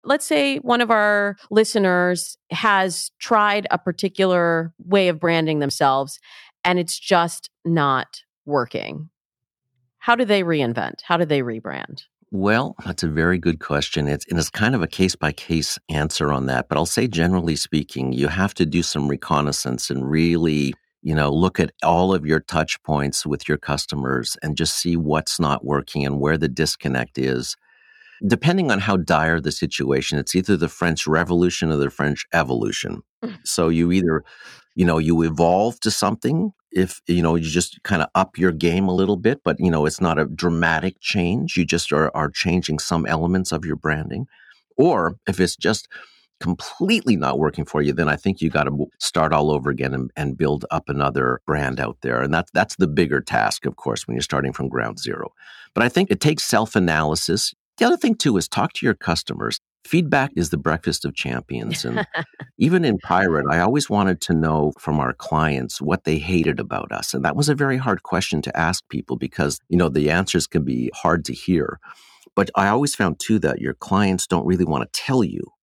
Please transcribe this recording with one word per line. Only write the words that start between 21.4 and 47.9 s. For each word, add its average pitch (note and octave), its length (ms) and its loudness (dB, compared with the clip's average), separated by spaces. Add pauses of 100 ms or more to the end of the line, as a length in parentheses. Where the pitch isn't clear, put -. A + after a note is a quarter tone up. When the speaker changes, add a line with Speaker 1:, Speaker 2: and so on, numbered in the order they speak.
Speaker 2:
at E2 120 0 (100)
all F2 320 4
of D#2 120 -2
your D#2 160 2
touch - 420 -2
points C#2+ 420 -2
with C#2+ 220 -4
your D2+ 100 0
customers C2+ 840 -4
and D2+ 140 -4
just D#2+ 180 -2
see E2+ 220 0
what's D#2 420 -2
not C#2+ 260 0
working C#2+ 400 -2
and C#2 140 -2
where D2+ 180 2
the D2+ 120 0
disconnect C2 680 -4
is. B1+ 380 -4 (680)
Depending E3 460 2
on G2 80 2
how G2+ 180 2
dire E2 420 2
the D2 120 -2
situation, C#2 680 -2
it's - 180 -4
either F#2 220 2
the D#2 120 0
French E2 360 -2
Revolution E2+ 640 2
or D2+ 80 0
the C#2 120 0
French C#2+ 440 -2
Evolution. A1 680 -2 (200)
Speaker 1:
<laughs> A3+ 220 -14
Speaker 2:
So E2 260 0
you E2+ 220 2
either, E2+ 320 0 (520)
you F2+ 100 2
know, D#2+ 140 4
you E2 240 2
evolve E2+ 580 2
to A2 100 0
something C#3 600 -2 (200)
if, - 360 -2
you F2 160 2
know, E2 120 4
you D#2+ 140 -2
just E2+ 340 -2
kinda E2 300 0
up - 240 -2
your F2+ 140 2
game E2+ 360 0
a F#2 60 0
little F#2+ 240 2
bit, A2 260 0
but, - 160 0
you F2 120 2
know, D2+ 160 2
it's - 140 -4
not E2 180 2
a D#2 60 2
dramatic E2 720 0
change. G#2+ 580 -2
You E2+ 80 2
just - 260 -2
are, D2+ 240 2
are D2+ 140 -2
changing E2+ 500 -2
some E2+ 280 -2
elements F2 440 0
of D#2+ 140 -4
your D2+ 120 -4
branding. D#2 500 -4 (500)
Or B2+ 380 4 (120)
if F#2 120 -4
it's F2+ 160 2
just - 320 -2 (520)
completely C3 760 0
not C2+ 240 0
working D2+ 260 0
for D2+ 160 -2
you, C#2+ 120 2